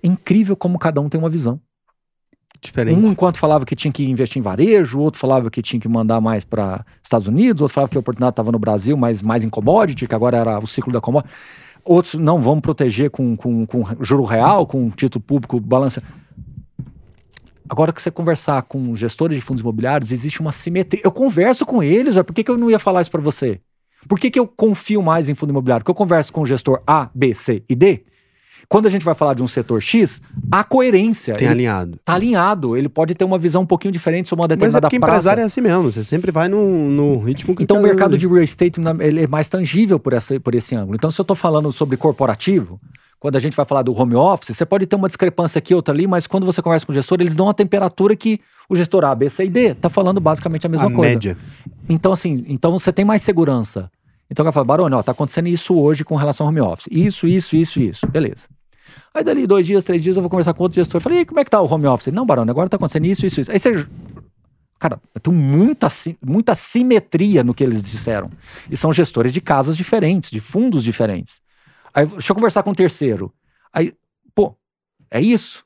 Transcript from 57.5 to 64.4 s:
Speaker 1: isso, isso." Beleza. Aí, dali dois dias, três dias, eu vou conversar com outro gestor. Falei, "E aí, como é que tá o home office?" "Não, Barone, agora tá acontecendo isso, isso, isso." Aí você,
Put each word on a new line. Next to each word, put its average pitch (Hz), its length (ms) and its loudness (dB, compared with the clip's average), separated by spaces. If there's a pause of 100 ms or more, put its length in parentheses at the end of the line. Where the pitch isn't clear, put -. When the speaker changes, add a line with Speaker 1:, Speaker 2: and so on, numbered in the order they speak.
Speaker 1:
isso, 160 240 0
isso." 110 280 -2
Beleza. 143 400 -4 (680)
Aí, 311 80 -2
dali 285 240 0
dois 190 180 4
dias, 190 180 2
três 175 200 -2
dias, 180 140 0
eu 196 40 0
vou 175 80 -4
conversar 175 240 0
com - 80 -4
outro 180 140 0
gestor. 175 260 0
Falei, 330 160 0
"E - 20 2
aí, 339 60 0
como 320 140 -2
é 285 60 2
que - 40 -20
tá 214 120 4
o 170 120 4
home 151 140 2
office?" 127 260 2
"Não, 240 120 -2
Barone, 120 260 2
agora 165 180 0
tá - 60 -2
acontecendo 160 300 -2
isso, 190 200 0
isso, 175 160 -2
isso." - 100 -6
Aí - 60 0
você, 208 300 0 (880)